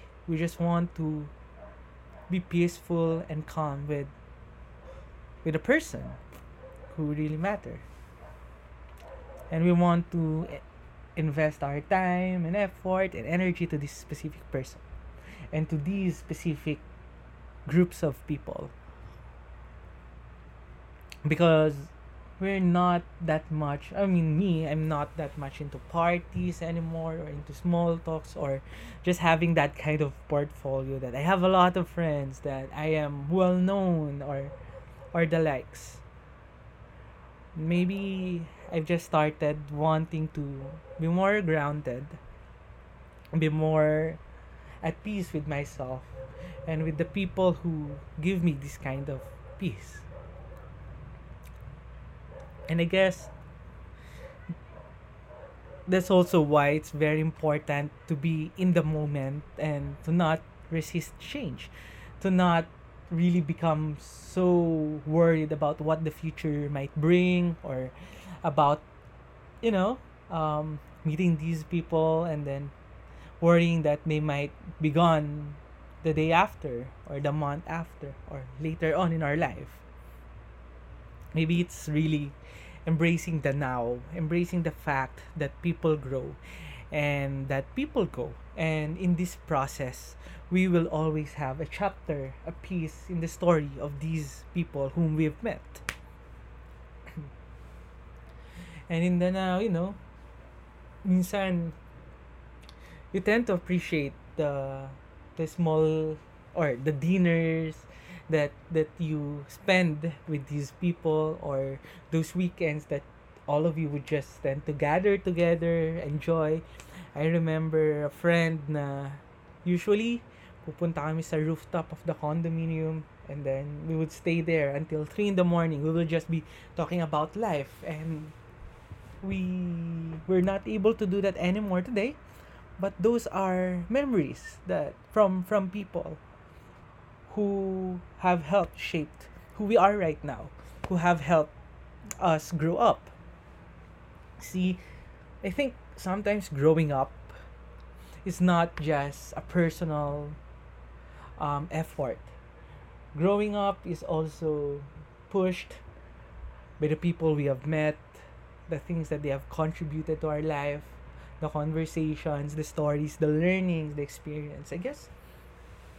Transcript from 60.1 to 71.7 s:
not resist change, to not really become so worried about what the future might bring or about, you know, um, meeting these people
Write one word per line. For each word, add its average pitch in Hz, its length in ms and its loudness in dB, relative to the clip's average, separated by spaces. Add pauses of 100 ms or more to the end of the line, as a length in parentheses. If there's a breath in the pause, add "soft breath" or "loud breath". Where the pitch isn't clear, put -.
not 165 280 4 (320)
resist 165 480 -2
change, 208 500 -8 (520 loud breath)
to 190 100 2
not 175 340 6 (460)
really 175 300 4
become 156 580 0
so 165 1040 2
worried 156 460 6
about 147 300 0
what 160 240 2
the 156 40 0
future 147 640 -2
might 139 240 -4
bring 175 680 6
or 131 280 -4 (540 loud breath)
about, 147 360 6 (800)
you 226 80 2
know, 202 280 2 (340)
um, 156 480 -2 (240)
meeting 165 320 4
these 156 300 -2
people 160 580 2